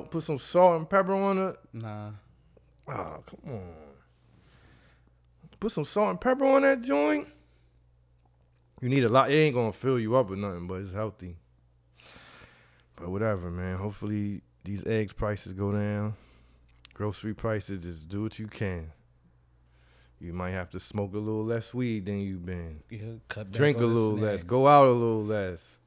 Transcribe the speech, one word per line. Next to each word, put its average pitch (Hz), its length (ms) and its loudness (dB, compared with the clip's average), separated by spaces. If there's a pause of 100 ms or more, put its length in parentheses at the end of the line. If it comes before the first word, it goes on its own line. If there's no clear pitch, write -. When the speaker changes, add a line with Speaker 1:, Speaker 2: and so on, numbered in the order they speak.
Speaker 1:
out, - 60 -16
put 165 120 -4
some 143 160 -4
salt 175 380 6
and 160 120 -6
pepper 196 240 2
on 196 240 2
it? 190 180 -2 (180)
Speaker 2:
Nah. 107 380 -10 (760)
Speaker 1:
Ah, 78 380 -10
come - 280 -14
on. 104 80 -10 (2000)
Put 214 140 -2
some 151 120 -4
salt 208 260 0
and 180 100 -6
pepper 262 240 2
on 269 160 6
that 269 200 4
joint. 285 460 0 (1500)
You 123 80 -2
need 135 140 4
a 113 60 4
lot. 131 200 6
It 139 60 4
ain't 151 200 6
gonna 113 180 0
fill 127 260 0
you 113 160 0
up 117 160 4
or 95 40 -4
nothing, 95 320 -6
but 92 140 -6
it's 98 120 -10
healthy. 92 420 -8 (1600)
But 87 140 -12
whatever, 95 420 -2
man. 92 260 -6
Hopefully 101 640 -6 (220)
these 98 240 -8
eggs 110 260 -2
prices 104 400 -6
go 101 180 -2
down. 104 440 -2 (800)
Grocery 104 400 -6
prices, 101 480 -6
just 80 260 -12
do 101 140 -4
what 110 160 -8
you 107 80 -8
can. 87 440 -6 (1300)
You 85 120 -10
might 90 180 -4
have 92 180 -6
to 92 100 -10
smoke 101 360 -6
a - 20 -2
little 107 260 -4
less 113 300 -4
weed 117 320 -2
than 101 140 -4
you've 95 260 -6
been. 85 360 -8 (100)
Speaker 2:
Yeah, 113 80 -12 (280)
cut 104 240 -10
back 104 60 -4
Speaker 1:
Drink 143 220 4
a 120 40 4
Speaker 2:
on 113 100 4
the 117 60 6
Speaker 1:
little 107 180 4
less. 104 220 2
Speaker 2:
snacks. 85 40 -10
Speaker 1:
Go 127 240 4
out 143 180 12
a 131 60 8
little 117 340 2
less. 98 380 -4 (240)